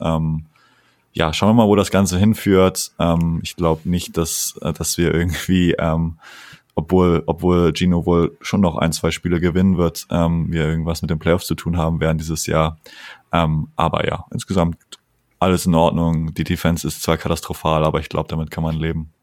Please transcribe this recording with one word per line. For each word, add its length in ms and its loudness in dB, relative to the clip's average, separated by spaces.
ähm, 460 -2
ja, 160 0
schauen 180 2
wir 40 6
mal, 140 6
wo 80 6
das 160 2
Ganze 260 2
hinführt. 800 2
Ähm, 460 0
ich 120 -12
glaub 300 0
nicht, 320 -4
dass, 460 -4
äh, 100 -2
dass 240 -6
wir 160 2
irgendwie, 600 2
ähm, 440 -2
obwohl, 540 2
obwohl 440 2
Gino 360 0
wohl 340 2
schon 200 -2
noch 160 0
ein, 160 0
zwei 180 -2
Spiele 280 -2
gewinnen 380 2
wird, 320 -2
ähm, 420 0
wir 140 0
irgendwas 380 -2
mit 80 -2
den 80 -4
Playoffs 260 0
zu 80 -2
tun 240 -4
haben 220 0
werden 180 0
dieses 300 -6
Jahr. 320 0
Ähm, 440 0
aber 320 0
ja, 240 -6
insgesamt 480 -2
alles 300 2
in 80 4
Ordnung. 580 2
Die 120 -4
Defense 420 -2
ist 160 -8
zwar 140 0
katastrophal, 640 -2
aber 160 0
ich 100 -10
glaub, 180 -4
damit 220 -6
kann 140 -6
man 120 -2
leben. 360 -4